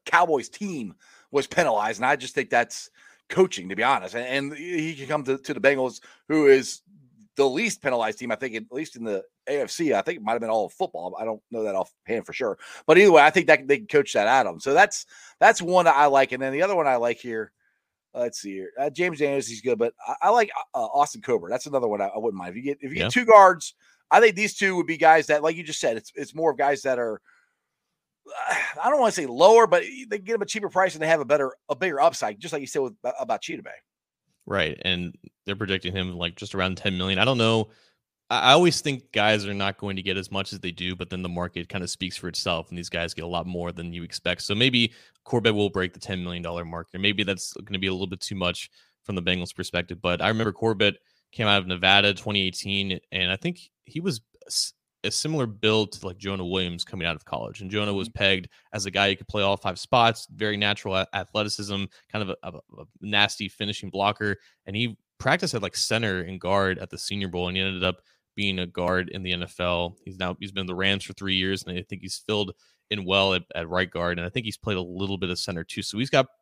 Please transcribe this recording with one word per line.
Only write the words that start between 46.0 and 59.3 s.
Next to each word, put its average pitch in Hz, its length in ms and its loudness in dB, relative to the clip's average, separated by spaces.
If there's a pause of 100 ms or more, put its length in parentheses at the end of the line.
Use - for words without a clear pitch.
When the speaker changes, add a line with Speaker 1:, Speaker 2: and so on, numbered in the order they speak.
Speaker 2:
million 87 180 -8
dollar 85 240 -8
mark, 85 280 -12
and 95 100 -8
maybe 101 200 0
that's 95 300 -4
gonna 101 260 -10
be 95 80 -2
a 95 60 -2
little 92 140 -4
bit 92 120 -10
too - 160 -10
much 90 360 -4 (320)
from 101 120 -6
the 90 60 -2
Bengals' 90 340 -2
perspective. 87 460 -6
But 87 220 0
I 92 40 2
remember 110 240 0
Corbett 104 460 0 (340)
came 113 160 -4
out 101 140 4
of 90 60 -8
Nevada 98 460 4
twenty 101 320 -2
eighteen, 98 540 -4 (120)
and 92 200 -2
I 95 40 0
think 175 240 -8 (260)
he 147 140 -10
was 160 220 -4 (260)
s-, - 260 -6 (300)
a 104 80 -4
similar 151 360 -2
build 107 460 0
to, - 140 -14
like, 92 100 -10
Jonah 98 280 -6
Williams 87 380 -2
coming 87 240 -6
out 82 80 -4
of 76 100 -18
college. 57 360 -10
And 95 100 -12
Jonah 104 220 -2
was 95 160 -2
Speaker 1:
Mm-hmm. - 80 -16
Speaker 2:
pegged 95 320 0 (240)
as 101 120 -6
a 98 60 -8
guy 101 180 2
who 98 60 0
could - 120 -18
play 104 160 -4